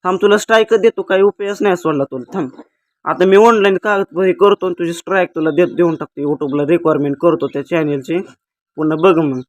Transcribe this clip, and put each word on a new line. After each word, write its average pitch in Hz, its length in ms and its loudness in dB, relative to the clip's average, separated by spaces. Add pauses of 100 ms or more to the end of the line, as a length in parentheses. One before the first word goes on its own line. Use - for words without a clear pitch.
थांब, 185 180 0
तुला 202 160 4
स्ट्राईक 220 360 2
देतो, 208 280 2
काही 190 200 0
उपायच 202 400 0
नाही 196 160 0
सोडला 160 260 -2
तुला. 131 300 -10
थांब, 151 160 -6 (560)
आता 170 200 0
मी 190 100 4
ऑनलाइन 202 420 4
कागद 196 420 -2
हे 185 140 2
करतो 190 320 -4
आणि 180 140 -4
तुझी 170 140 -4
स्ट्राईक 180 360 -4
तुला 160 200 -4
देत, 170 260 0
देऊन 165 200 0
टाकतो. 143 260 -12
YouTube-ला 147 480 -4
रिक्वायरमेंट 156 520 0
करतो 165 260 0
त्या 139 180 -8
चॅनलची. 151 520 -4 (580)
पुन्हा 156 260 -2
बघ 175 160 4
मग. 139 320 -2